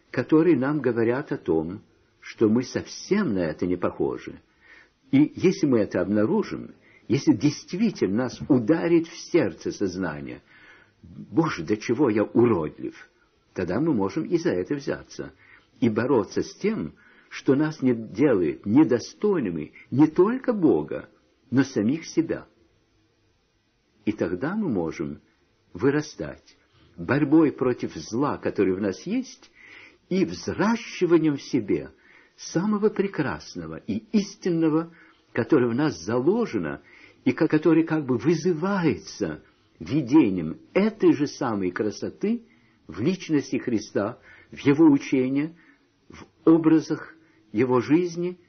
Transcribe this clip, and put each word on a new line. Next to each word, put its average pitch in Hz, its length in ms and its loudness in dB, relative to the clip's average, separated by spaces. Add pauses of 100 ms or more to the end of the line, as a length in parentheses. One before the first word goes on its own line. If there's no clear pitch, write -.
(100)
которые 160 460 2
нам 139 240 -2
говорят 120 520 -2
о 143 60 -6
том, 82 440 -4 (380)
что - 280 0
мы 120 140 2
совсем 156 720 -4
на 92 60 -2
это 80 260 -4
не 90 100 -2
похожи. - 640 -6 (680)
И 139 260 4
если 180 300 0
мы 123 140 4
это 95 200 -2
обнаружим, 101 760 -2 (340)
если 139 240 2
действительно 127 920 0
нас - 240 -8
ударит 165 580 2
в - 100 -18
сердце 104 540 -2
сознание: 80 720 -6 (600)
«Боже, - 600 -4
до 104 140 -2
чего 123 340 0
я 104 140 2
уродлив!», 85 840 0 (460)
тогда 92 260 -4
мы 160 140 0
можем 98 300 -2
и 175 140 -4
за 165 120 -2
это 92 240 -2
взяться, - 580 -10 (460)
и 120 100 2
бороться 110 540 0
с - 140 -8
тем, 185 380 -6 (340)
что - 260 0
нас 151 260 -2
не 127 140 2
делает 107 720 0
недостойными 113 1040 2 (200)
не 147 160 6
только 233 440 2
Бога, 92 560 0 (420)
но 131 120 4
самих 131 440 0
себя. - 420 -4 (1600)
И 107 60 -2
тогда 101 460 -4
мы 208 120 -4
можем 80 520 -4 (520)
вырастать 117 840 -4 (400)
борьбой 143 560 4
против 123 420 -2
зла, 104 420 -4
которое 95 380 0
в 95 60 -6
нас 98 260 -4
есть, 240 440 -8 (580)
и 185 160 0
взращиванием 160 1120 0
в - 60 -8
себе 95 500 -2 (440)
самого 208 520 -2
прекрасного 98 880 -6
и - 220 -6 (140)
истинного, 165 800 0 (400)
которое 123 360 2
в 113 60 -2
нас 143 280 -2
заложено, 120 800 -2 (420)
и 165 80 2
ко-, 160 160 0
который 160 360 4
как 156 220 -2
бы 123 120 0
вызывается 156 1200 -2 (380)
видением 104 800 0 (120)
этой 190 400 2
же 139 140 0
самой 104 440 -4
красоты 113 760 -4 (400)
в 85 140 -12
личности 147 560 -2
Христа, 110 600 -4 (320)
в 107 100 -18
Его 143 260 6
учении, 139 720 2 (520)
в - 160 -20 (200)
образах 160 720 4 (380)
Его 123 280 2
жизни 175 580 0 (100)